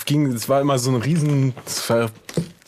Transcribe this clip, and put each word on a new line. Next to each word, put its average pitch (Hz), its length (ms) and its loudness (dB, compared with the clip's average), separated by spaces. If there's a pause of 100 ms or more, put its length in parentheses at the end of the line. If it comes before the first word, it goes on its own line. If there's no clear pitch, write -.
ging, 147 220 2
es 120 200 -4
war 139 140 2
immer 139 180 2
so 127 100 0
ein 123 120 2
riesen, 143 520 2 (120)
es - 240 -6
war, 117 220 2 (560)